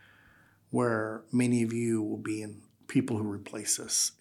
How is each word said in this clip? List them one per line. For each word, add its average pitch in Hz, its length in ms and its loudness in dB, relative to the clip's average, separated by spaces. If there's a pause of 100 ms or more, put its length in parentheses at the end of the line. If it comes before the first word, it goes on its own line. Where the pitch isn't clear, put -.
(680)
where 113 540 0 (100)
many 123 300 4
of 113 100 0
you 117 300 2
will 107 140 -4
be 107 260 -4
in, 107 180 -14 (260)
people 127 300 2
who 107 100 0
replace 104 520 -4
us - 420 -2